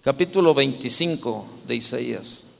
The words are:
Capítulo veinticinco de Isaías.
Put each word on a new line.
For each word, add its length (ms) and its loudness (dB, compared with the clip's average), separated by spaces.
Capítulo 520 2
veinticinco 880 0
de 100 -4
Isaías. 680 -4